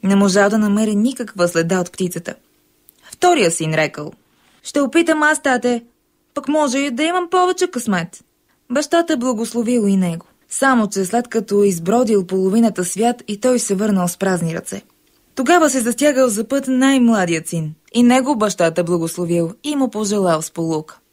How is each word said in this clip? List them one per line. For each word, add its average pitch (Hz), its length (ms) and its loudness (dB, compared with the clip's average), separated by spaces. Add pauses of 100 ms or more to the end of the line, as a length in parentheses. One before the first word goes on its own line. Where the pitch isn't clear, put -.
Не 196 140 2
можал 202 340 4
да 220 80 0
намери 214 360 0
никаква 208 540 -2
следа 175 320 0
от 175 120 -6
птицата. 175 420 -6 (800)
Втория 311 380 2
син 160 240 -4
рекал: 151 380 -4 (500)
"Ще - 180 -2
опитам 302 420 2
аз, 302 200 2
тате, 247 400 0 (520)
пък 285 140 -8
може 285 300 0
и 277 120 -2
да 240 120 -4
имам 349 280 -2
повече 359 360 0
късмет." 196 580 -4 (460)
Бащата 311 460 0
благословил 233 720 -2
и 196 80 4
него. 175 300 -2 (240)
Само 247 380 0
че 196 160 -4
след 240 240 -2
като 202 340 0
избродил 202 640 0
половината 190 580 0
свят, 233 440 -2
и 202 120 -8
той 254 180 2
се 202 160 -2
върнал 190 340 0
с 175 80 -8
празни 175 380 -2
ръце. 190 280 -10 (520)
Тогава 311 360 2
се 262 100 -2
застягал 254 480 0
за 214 160 -4
път 269 240 -4
най-младият 233 800 2
син. 156 260 -6 (200)
И 240 80 4
него 254 340 4
бащата 180 480 0
благословил 170 680 -2 (120)
и 294 120 -2
му 262 140 0
пожелал 196 520 -2
сполука. 160 560 -6 (140)